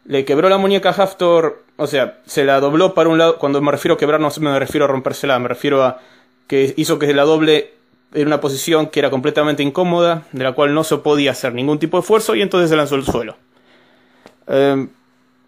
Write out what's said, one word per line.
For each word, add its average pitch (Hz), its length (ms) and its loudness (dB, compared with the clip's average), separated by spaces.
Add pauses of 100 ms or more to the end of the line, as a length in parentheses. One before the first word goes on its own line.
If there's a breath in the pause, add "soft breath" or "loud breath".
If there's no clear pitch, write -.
le 135 200 -2
quebró 147 240 2
la 196 100 2
muñeca 190 320 0
a 196 120 0
Hafthor, 175 640 0 (120)
o 143 120 -4
sea, 127 380 -2
se 143 180 -2
la 135 160 4
dobló 160 340 2
para 165 140 2
un 160 100 2
lado. 165 200 2
Cuando 143 220 -2
me 143 120 0
refiero 156 220 -2
a 156 40 0
quebrar, 151 220 0
no 151 180 0
me 143 220 0
refiero 143 240 -2
a 139 40 2
rompérsela, 135 520 -2
me 123 80 -2
refiero 139 340 0
a 127 160 0 (480 loud breath)
que 135 300 0
hizo 156 240 -2
que 147 120 0
la 139 120 2
doble 156 500 2 (400)
en 147 140 0
una 147 120 0
posición 151 460 -2
que 151 140 -4
era 139 100 0
completamente 147 520 0
incómoda, 170 600 0 (100)
de 131 120 -6
la 131 80 -2
cual 143 200 0
no 156 120 0
se 156 140 0
podía 143 340 2
hacer 127 200 -6
ningún 139 260 -2
tipo 160 200 -2
de 175 40 0
esfuerzo, 220 320 0
y 208 80 0
entonces 185 280 0
se 160 60 4
lanzó 143 180 0
al 139 100 -2
suelo. 117 320 -6 (1120 soft breath)
Em, 135 420 0 (600)